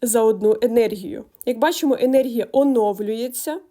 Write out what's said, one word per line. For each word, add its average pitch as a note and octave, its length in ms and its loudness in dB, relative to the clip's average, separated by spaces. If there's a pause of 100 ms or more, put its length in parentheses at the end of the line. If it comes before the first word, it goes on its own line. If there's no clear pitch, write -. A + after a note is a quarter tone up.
за A3+ 200 2
одну G#3+ 400 2
енергію. A3+ 640 -2 (220)
Як A#3+ 120 -2
бачимо, D4+ 420 0
енергія C4 520 2
оновлюється. A#3+ 1040 0 (120)